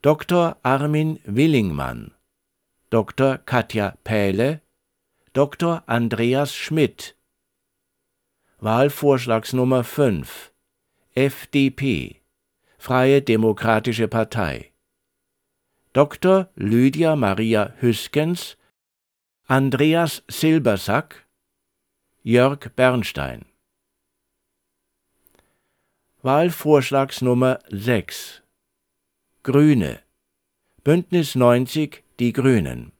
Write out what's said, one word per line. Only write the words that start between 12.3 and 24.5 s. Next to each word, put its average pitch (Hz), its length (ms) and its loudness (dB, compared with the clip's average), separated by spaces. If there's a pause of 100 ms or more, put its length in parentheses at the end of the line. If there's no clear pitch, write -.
Freie 131 420 2
Demokratische 110 880 0
Partei. 104 640 -4 (1200)
Doktor 185 640 2
Lydia 135 640 0
Maria 107 640 0
Hüskens, 147 760 -2 (880)
Andreas 143 800 0
Silbersack, 127 1000 -2 (960)
Jörg 127 520 2
Bernstein. 98 680 -2 (2750)